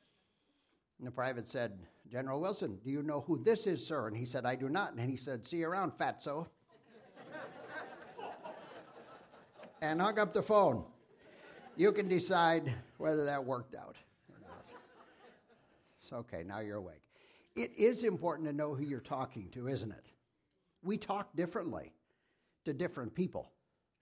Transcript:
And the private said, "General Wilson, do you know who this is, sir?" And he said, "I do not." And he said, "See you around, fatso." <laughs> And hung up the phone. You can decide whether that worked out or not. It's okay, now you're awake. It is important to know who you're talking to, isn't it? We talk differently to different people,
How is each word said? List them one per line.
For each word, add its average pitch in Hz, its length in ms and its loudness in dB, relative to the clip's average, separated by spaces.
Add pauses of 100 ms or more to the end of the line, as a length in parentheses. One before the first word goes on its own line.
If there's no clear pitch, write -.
(1000)
And 123 80 -12
the 127 60 -10
private 123 360 -2
said, 113 300 -2 (320)
"General 131 300 -2
Wilson, 170 440 -2
do 135 60 -4
you 147 120 -2
know 147 180 0
who 160 180 2
this 214 280 4
is, 180 200 0
sir?" 135 220 0
And 107 80 -2
he 117 100 -2
said, 127 180 -2
"I 127 120 2
do 131 120 -2
not." 175 240 0
And 117 80 -6
he 127 160 0
said, 127 300 -6
"See 170 120 -4
you 160 100 0
around, 180 240 0
fatso." 151 600 -2
<laughs> - 40 -20 (3250)
And 156 200 0
hung 208 180 2
up 208 160 4
the 196 80 4
phone. 185 420 8 (920)
You 196 160 8
can 202 160 2
decide 165 680 6 (220)
whether 156 300 2
that 139 180 0
worked 123 320 -4
out - 200 -14 (320)
or - 120 -20
not. - 260 -18 (1300)
It's - 120 -16
okay, 101 300 -6
now 98 160 -6
you're 104 200 -4
awake. 87 240 -10 (520)
It 233 220 -2
is 233 260 6
important 160 460 2
to 147 40 0
know 147 220 0
who 131 80 -2
you're 143 160 -2
talking 123 520 -4
to, 123 180 -6
isn't 117 240 -2
it? - 200 -18 (680)
We 196 160 0
talk 202 380 -4
differently 170 560 -2 (720)
to 156 80 -2
different 131 420 -4
people, - 380 -2 (500)